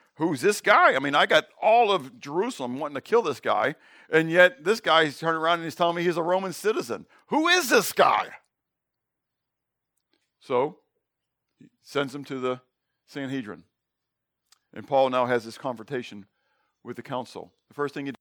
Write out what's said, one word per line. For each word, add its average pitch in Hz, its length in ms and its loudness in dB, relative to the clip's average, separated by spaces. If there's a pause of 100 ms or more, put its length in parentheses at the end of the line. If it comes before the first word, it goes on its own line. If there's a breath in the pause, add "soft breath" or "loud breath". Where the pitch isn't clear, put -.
(180 soft breath)
"Who's 151 240 -2
this 196 200 0
guy? 269 340 4
I 135 40 2
mean, 139 160 -2
I 175 100 4
got 156 200 2 (160)
all 220 300 4
of 131 280 -4
Jerusalem 143 600 -6
wanting 147 160 -8
to 127 60 -8
kill 233 200 2
this 151 180 -4
guy, 110 360 0 (360 soft breath)
and 160 180 2
yet 175 340 4
this 202 160 0
guy's 160 380 2
turned 165 200 -2
around 160 180 0
and 170 80 -6
he's 160 120 -8
telling 170 200 0
me 170 80 -2
he's 170 140 0
a 170 60 -2
Roman 185 300 -2
citizen. 185 520 -4 (220 soft breath)
Who 311 200 0
is 339 220 2
this 233 220 2
guy?" 107 380 2 (2000)
So, 139 380 -2 (840)
he - 80 -20 (140)
sends 143 340 -6
him 143 100 -12
to 131 140 -10
the 127 220 -4 (440)
Sanhedrin. 127 580 -10 (1080)
And 104 140 -18
Paul 135 220 4
now 127 160 0
has 120 180 0
this 113 140 -16
confrontation 117 680 -10 (580)
with 120 120 -14
the 120 60 -16
council. 123 500 -12 (160)
The - 60 -20
first 143 200 -6
thing 143 120 -8
he 139 160 -8